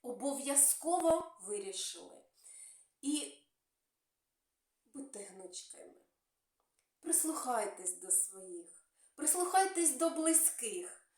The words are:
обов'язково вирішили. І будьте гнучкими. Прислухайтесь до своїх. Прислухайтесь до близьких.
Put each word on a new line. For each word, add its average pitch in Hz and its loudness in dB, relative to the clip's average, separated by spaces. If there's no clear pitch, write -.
обов'язково 285 2
вирішили. 392 -8
І 294 -4
будьте 277 -12
гнучкими. 185 -16
Прислухайтесь 214 0
до 185 -4
своїх. 339 -2
Прислухайтесь 359 2
до 320 2
близьких. - 0